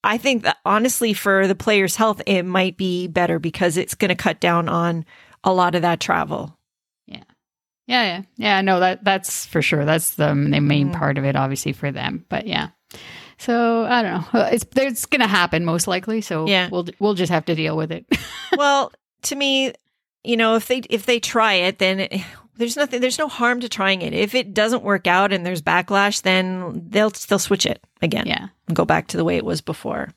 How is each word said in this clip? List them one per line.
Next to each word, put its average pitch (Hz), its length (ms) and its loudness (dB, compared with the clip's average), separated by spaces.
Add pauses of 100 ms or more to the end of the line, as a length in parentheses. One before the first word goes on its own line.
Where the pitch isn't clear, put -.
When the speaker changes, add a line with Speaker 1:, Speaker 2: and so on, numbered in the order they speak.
Speaker 1:
I 214 140 0
think 240 280 0
that - 200 0
honestly, 220 480 2
for 190 340 4
the 190 100 2
player's 196 400 2
health, 220 300 2
it 185 180 2
might 185 340 0
be 180 280 -2
better 170 320 0
because 165 380 0
it's - 180 -4
gonna 185 220 0
cut - 240 -2
down 170 300 2
on 170 340 0 (400)
a 190 80 4
lot 180 220 4
of 175 80 2
that 170 180 2
travel. 151 560 -2 (500)
Speaker 2:
Yeah. - 180 -20 (640)
Yeah, 240 180 0
yeah. 185 180 -4 (140)
Yeah, 208 260 2
no, 190 180 4
that, 185 240 2
that's 190 400 -2
for - 160 0
sure. 147 240 0
That's 160 300 0
the, 151 140 0
the 147 320 2
main 143 300 2
Speaker 1:
Mm. 170 40 -6
Speaker 2:
part 143 240 -2
of 135 60 -4
it, 139 120 0
obviously, 135 380 -2
for 139 180 -6
them. - 380 -6
But - 160 -6
yeah. - 220 -4 (680)
So, 233 460 0
I 240 160 2
don't 175 320 -2
know. 233 80 4 (100)
It's, 233 140 0 (120)
it's 269 280 0
gonna 247 240 2
happen 175 380 2
most 165 200 0
likely. 202 360 -2
So 160 260 -4
Speaker 1:
Yeah. 185 220 2
Speaker 2:
we'll, 180 160 -2 (120)
we'll 208 140 2
just 175 180 0
have 160 160 2
to 170 80 0
deal 156 220 -2
with 160 160 -4
it. 165 180 -12
<laughs> - 60 2 (400)
Speaker 1:
Well, 285 340 2 (320)
to - 140 -6
me, 269 360 0 (520)
you 233 140 0
know, 226 180 2
if 214 100 -2
they, 254 120 0 (100)
if 208 160 -4
they 233 160 2
try 220 340 2
it, 180 240 0
then 190 220 0
it, 190 220 -4 (340)
there's 233 200 -4
nothing, 262 260 -2
there's 254 160 -2
no 302 100 -2
harm 240 320 0
to 240 80 -8
trying 190 320 0
it. 156 140 -6
If 208 200 -2
it 202 200 -2
doesn't 226 280 2
work 196 240 0
out 190 240 4
and 180 140 -2
there's 175 160 -4
backlash, 196 640 0
then 185 680 -2
they'll, 214 220 2 (180)
they'll 202 100 2
switch 196 280 0
it - 180 -4 (160)
again. 160 260 0
Speaker 2:
Yeah. 165 200 -4 (200)
Speaker 1:
And 170 80 -2
go 160 120 2
back 160 220 0
to 175 100 -6
the 165 60 0
way 170 120 0
it 160 80 -2
was 156 160 -4
before. 151 560 -8